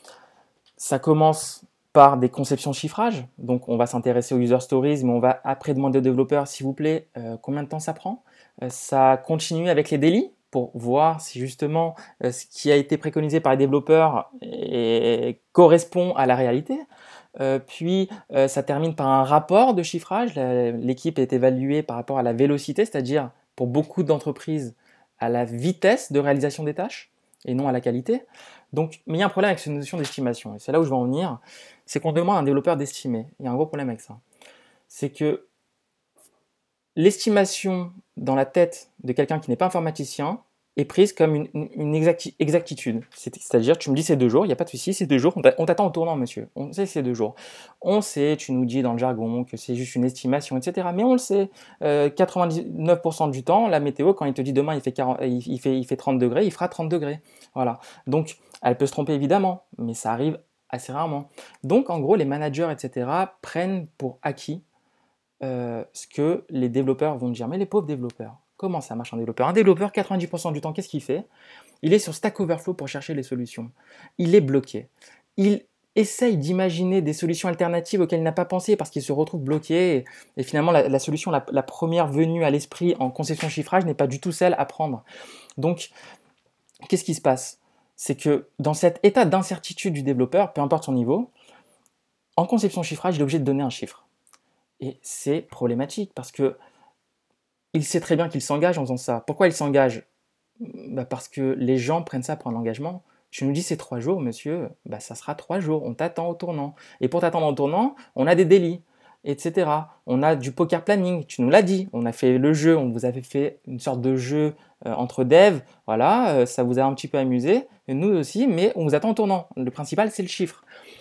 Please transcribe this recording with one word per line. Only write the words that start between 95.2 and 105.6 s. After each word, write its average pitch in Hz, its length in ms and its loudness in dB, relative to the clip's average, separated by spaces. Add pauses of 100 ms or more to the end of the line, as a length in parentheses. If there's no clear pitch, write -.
problématique 139 720 -4
parce - 200 -14
que 135 240 -2 (1120)
il 151 140 0
sait 170 160 -2
très 170 160 0
bien 165 100 0
qu'il 147 140 -6
s'engage 165 360 0
en 151 40 -2
faisant 127 160 -4
ça. 120 280 -4
Pourquoi 151 220 2
il 160 60 2
s'engage ? 135 500 2 (560)
Bah - 460 -10
parce - 240 -10
que 131 280 -4
les 127 200 2
gens 151 260 -2
prennent 131 200 -8
ça 151 120 -6
pour 131 160 -10
un 113 40 -6
engagement. 123 480 -6 (280)
Tu - 140 -6
nous 139 80 0
dis 165 100 -2
c'est 160 140 -4
trois 120 240 -10
jours, 175 180 -2
monsieur, 143 500 -6 (160)
bah 104 140 -12
ça - 160 -16
sera - 200 -10
trois 175 260 -6